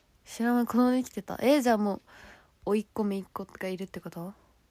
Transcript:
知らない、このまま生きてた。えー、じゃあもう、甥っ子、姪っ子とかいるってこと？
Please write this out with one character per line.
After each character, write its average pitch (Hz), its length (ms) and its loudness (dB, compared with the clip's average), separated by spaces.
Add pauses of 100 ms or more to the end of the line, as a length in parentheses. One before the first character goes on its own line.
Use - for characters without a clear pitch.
(260)
知 - 160 -8
ら 240 100 2
な 240 100 4
い、 226 40 -2
こ 226 100 -2
の 247 80 6
ま 247 60 4
ま 254 60 2
生 254 120 0
き - 60 -16
て 196 80 -8
た。 - 180 -10
え 277 180 6
ー、 262 40 0
じ 240 80 4
ゃ 226 40 6
あ 214 40 4
も 208 240 -2 (640)
う、 - 0 -
甥 208 140 2
っ 208 120 -6
子、 220 120 -2
姪 196 160 -2
っ 185 120 -8
子 196 140 -8
と - 80 -20
か 190 140 -8
い 185 80 -6
る 190 80 -8
っ - 20 -10
て 180 140 -12
こ 170 100 -14
と？ 180 240 -12 (360)